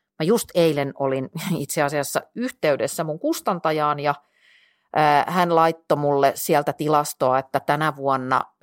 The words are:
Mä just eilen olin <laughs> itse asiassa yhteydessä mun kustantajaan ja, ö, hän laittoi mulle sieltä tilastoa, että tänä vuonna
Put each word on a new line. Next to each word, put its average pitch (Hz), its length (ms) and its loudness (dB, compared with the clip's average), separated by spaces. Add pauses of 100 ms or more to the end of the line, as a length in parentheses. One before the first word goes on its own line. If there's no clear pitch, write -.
(180)
Mä 160 60 -2
just 220 300 0
eilen 147 440 2
olin 135 320 -2 (140)
<laughs> 165 140 -2
itse 147 240 -4
asiassa 143 400 -2 (120)
yhteydessä 160 680 -2
mun 156 140 -6
kustantajaan 156 840 -2
ja, 143 140 0 (840)
ö, 147 340 4
hän 175 240 2
laittoi 165 440 2
mulle 143 360 2
sieltä 147 380 0
tilastoa, 147 680 0
että 135 220 -4
tänä 147 360 -2
vuonna 131 440 0 (220)